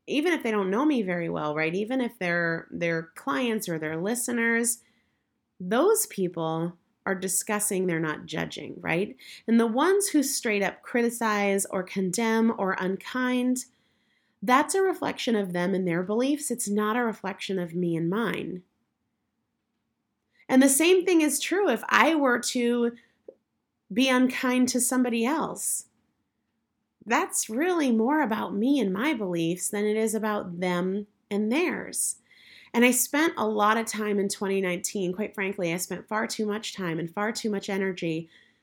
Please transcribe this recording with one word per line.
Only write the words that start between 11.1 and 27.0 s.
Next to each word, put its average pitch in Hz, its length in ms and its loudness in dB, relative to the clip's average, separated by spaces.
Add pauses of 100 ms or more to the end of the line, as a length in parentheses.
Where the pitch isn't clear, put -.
or 190 160 -2
condemn 226 760 2
or 190 140 0
unkind, 247 920 -2 (800)
that's 254 320 4
a 381 80 4
reflection - 520 0
of 196 200 0
them 175 200 0
and 185 140 0
their 170 140 2
beliefs. 247 480 0
It's 233 180 -4
not 214 280 0
a 247 60 2
reflection 202 560 -4
of 170 160 -4
me 175 220 0
and 165 140 0
mine. 185 520 -2 (1900)
And 262 140 8
the 277 60 8
same 339 360 4
thing 349 180 4
is - 180 0
true 370 300 0
if 226 180 0
I 285 260 6
were 262 260 4
to 240 520 0 (960)
be 262 200 2
unkind 254 580 2
to 247 120 0
somebody 247 440 2
else. 233 600 -4 (1200)